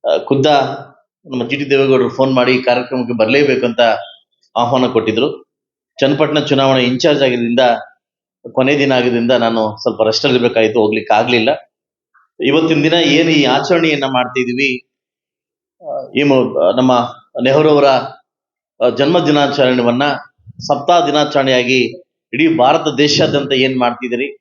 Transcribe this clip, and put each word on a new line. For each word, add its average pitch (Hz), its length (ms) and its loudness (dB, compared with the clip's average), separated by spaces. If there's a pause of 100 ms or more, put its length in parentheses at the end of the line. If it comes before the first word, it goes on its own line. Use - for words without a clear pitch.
(120)
ಆ, 147 60 0
ಖುದ್ದ 135 280 -2 (800)
ನಮ್ಮ 123 240 -8
ಜಿ 143 60 -4
ಟಿ 139 140 -8
ದೇವೇಗೌಡರು 135 400 2
ಫೋನ್ 131 240 -2
ಮಾಡಿ 123 180 2
ಈ 127 100 2
ಕಾರ್ಯಕ್ರಮಕ್ಕೆ 123 560 -2
ಬರ್ಲೇಬೇಕು 127 480 2
ಅಂತ 123 140 -2 (760)
ಆಹ್ವಾನ 127 300 0
ಕೊಟ್ಟಿದ್ರು. 143 560 -2 (560)
ಚನ್ನಪಟ್ಟಣ 147 400 0
ಚುನಾವಣೆ 135 440 2
ಇನ್ಚಾರ್ಜ್ 139 400 0
ಆಗಿದ್ರಿಂದ, 120 360 0 (920)
ಕೊನೆ 135 260 0
ದಿನ 139 140 0
ಆಗಿದ್ರಿಂದ 120 400 0
ನಾನು 113 500 -2
ಸ್ವಲ್ಪ 110 200 -4
ರೆಸ್ಟ್ 110 240 0
ಅಲ್ಲಿ 123 140 2
ಇರ್ಬೇಕಾಯ್ತು, 113 400 0
ಹೋಗ್ಲಿಕ್ಕೆ 107 340 0
ಆಗ್ಲಿಲ್ಲ. 120 360 2 (960)
ಇವತ್ತಿನ 156 380 0
ದಿನ 160 100 0
ಏನು 160 360 2
ಈ 147 140 2
ಆಚರಣೆಯನ್ನ 143 600 0
ಮಾಡ್ತಿದೀವಿ, 127 840 -4 (1000)
ಆ, 135 300 -10
ಈ 143 40 2
ಮು-, 113 540 2
ನಮ್ಮ 127 380 0 (280)
ನೆಹರು 147 260 4
ಅವರ, 143 160 4 (1000)
ಆ, 123 120 4
ಜನ್ಮ 151 280 0
ದಿನಾಚರಣೆವನ್ನ 127 760 0 (560)
ಸಪ್ತಾಹ 147 460 0
ದಿನಾಚರಣೆಯಾಗಿ 131 960 0 (320)
ಇಡೀ 160 240 0
ಭಾರತ 156 300 2 (100)
ದೇಶಾದ್ಯಂತ 143 560 0
ಏನ್ 131 260 0
ಮಾಡ್ತಿದ್ದೀರಿ 123 600 -4